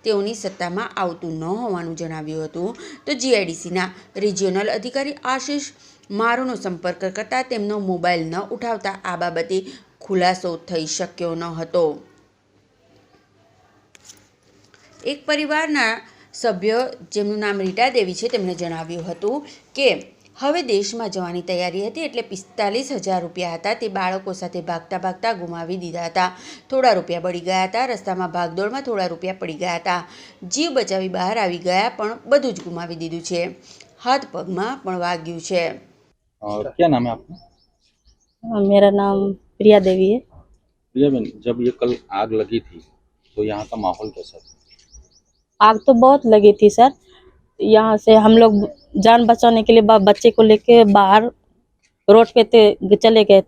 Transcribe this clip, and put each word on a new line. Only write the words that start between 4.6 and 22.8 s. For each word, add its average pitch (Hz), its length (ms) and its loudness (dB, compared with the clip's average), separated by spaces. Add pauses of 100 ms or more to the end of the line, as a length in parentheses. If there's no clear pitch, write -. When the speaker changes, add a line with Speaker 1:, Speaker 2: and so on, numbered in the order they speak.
Speaker 1:
અધિકારી 247 440 -8 (100)
આશિષ 262 380 -6 (480)
મારુનો 233 440 -4
સંપર્ક 180 500 -8
કરતા 214 380 -6
તેમનો 214 360 -6
મોબાઈલ 175 480 -4
ન 165 80 -8 (160)
ઉઠાવતા 220 540 -8
આ 180 120 -8
બાબતે 170 460 -6 (380)
ખુલાસો 180 560 -2
થઈ 165 300 -8
શક્યો 175 480 -8
ન 165 100 -10
હતો. 165 580 -4 (3000)
એક 190 220 -8
પરિવારના 294 760 -2 (340)
સભ્ય, 220 560 -4 (220)
જેમનું 208 260 -4
નામ 202 220 -4
રીટા 190 280 -2
દેવી 202 260 -2
છે, 226 140 -6
તેમણે 185 260 -4
જણાવ્યું 165 520 -10
હતું 214 400 -6 (280)
કે 254 320 0 (320)
હવે 302 240 -4
દેશમાં 214 480 -6
જવાની 180 320 -8
તૈયારી 180 440 -6
હતી, 311 140 -12
એટલે 285 220 -8
પિસ્તાલીસ 220 680 -8